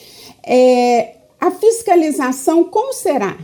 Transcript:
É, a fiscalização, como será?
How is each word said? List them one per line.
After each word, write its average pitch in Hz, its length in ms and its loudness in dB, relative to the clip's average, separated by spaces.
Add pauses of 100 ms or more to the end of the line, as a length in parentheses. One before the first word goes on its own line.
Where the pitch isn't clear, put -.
(460)
É, 247 680 2 (240)
a - 120 0
fiscalização, 330 1120 0
como 494 280 -4
será? 262 500 -4